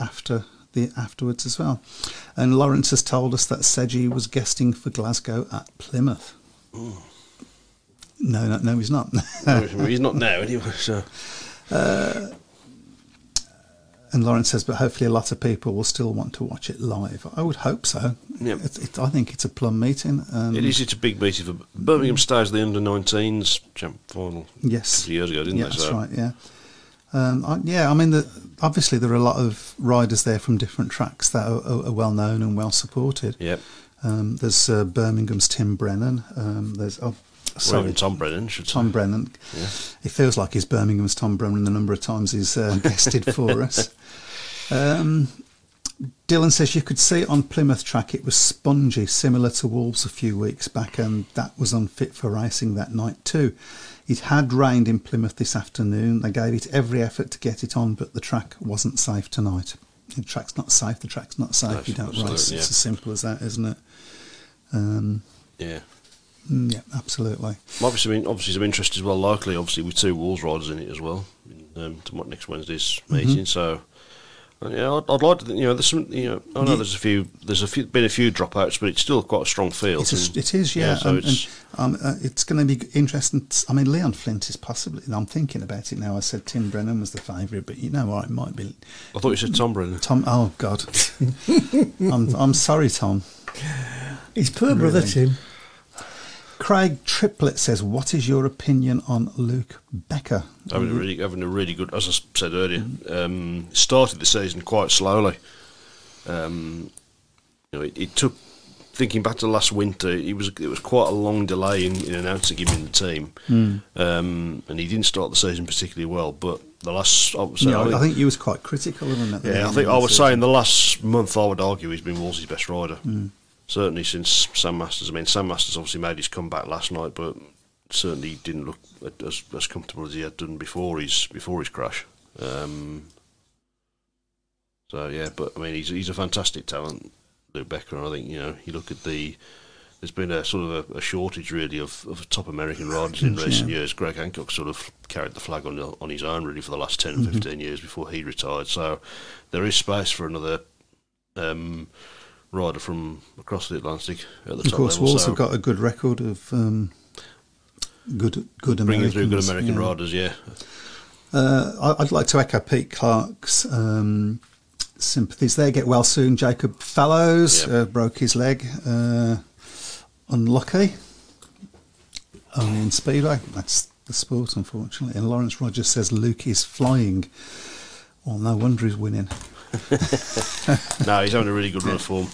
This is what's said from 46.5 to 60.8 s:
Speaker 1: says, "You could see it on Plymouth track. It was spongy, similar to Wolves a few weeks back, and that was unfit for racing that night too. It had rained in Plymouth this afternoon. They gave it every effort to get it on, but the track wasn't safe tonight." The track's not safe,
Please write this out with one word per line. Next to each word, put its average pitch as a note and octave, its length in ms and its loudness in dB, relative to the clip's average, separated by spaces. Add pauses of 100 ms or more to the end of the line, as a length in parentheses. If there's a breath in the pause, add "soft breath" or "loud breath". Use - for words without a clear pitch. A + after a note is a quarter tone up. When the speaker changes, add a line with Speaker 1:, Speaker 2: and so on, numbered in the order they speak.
Speaker 1:
says, D3+ 240 4
"You D#3 80 2
could - 160 -2
see E3+ 220 6
it - 80 0
on C#3+ 140 6
Plymouth C#3 400 2
track. - 300 -2
It C3+ 100 -4
was B2+ 120 0
spongy, C3+ 720 4
similar B2 420 4
to - 180 -2
Wolves A#2 380 0
a - 40 -4
few G#2+ 280 -2
weeks G#2+ 300 -2
back, - 320 -4
and A2 340 0
that - 240 -6
was C3 160 0
unfit A2+ 400 0
for - 160 -4
racing A2 460 0
that G2+ 180 -4
night A2+ 320 -4
too. C#3+ 280 2 (540 loud breath)
It A#2 140 2
had C#3+ 320 4
rained B2 340 6
in A2+ 120 2
Plymouth A2+ 360 -2
this - 200 -2
afternoon. A2 640 0
They A2 100 -2
gave A2+ 220 0
it A2+ 140 -2
every B2 340 2
effort - 300 -4
to - 80 -12
get A#2 240 -4
it A2+ 120 -4
on, A2+ 200 2
but - 180 -8
the G#2+ 80 -6
track - 400 -6
wasn't G#2 380 -2
safe G2+ 300 0
tonight." F#2 460 -2 (400)
The C3 80 -4
track's - 320 -8
not - 160 -2
safe, A#2 280 2